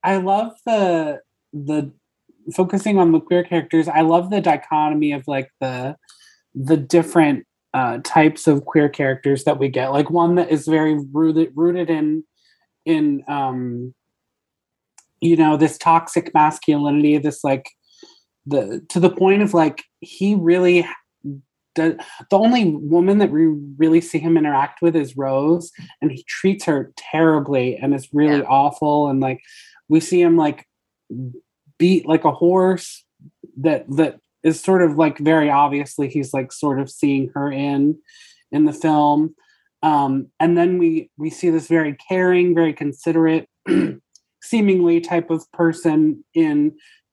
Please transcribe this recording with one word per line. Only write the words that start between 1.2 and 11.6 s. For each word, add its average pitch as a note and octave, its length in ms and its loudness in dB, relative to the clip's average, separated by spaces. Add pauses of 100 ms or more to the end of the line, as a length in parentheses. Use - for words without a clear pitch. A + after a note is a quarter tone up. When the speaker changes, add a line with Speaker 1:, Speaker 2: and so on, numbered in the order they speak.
Speaker 1:
the D3 380 -6 (640)
focusing F#3+ 440 0
on E3+ 140 4
the D#3+ 80 2
queer F3+ 240 0
characters. E3 440 -2
I D#3 140 2
love E3+ 280 2
the G3+ 100 -2
dichotomy D3+ 720 -2
of, C3+ 140 -10
like, C3+ 240 -6 (100)
the, C3 360 -8 (580)
the C#3+ 220 0
different, D3+ 720 0 (260)
uh, B2 320 -4
types D#3 420 2
of C#3+ 200 2
queer D3 220 0
characters C#3 560 -2
that C#3+ 140 -2
we C3+ 100 -2
get. C3 240 -4
Like, D3 180 -2
one E3+ 260 2
that E3+ 140 0
is D3+ 160 -2
very D#3 320 0 (140)
rooted, D#3+ 420 0
rooted E3+ 360 -2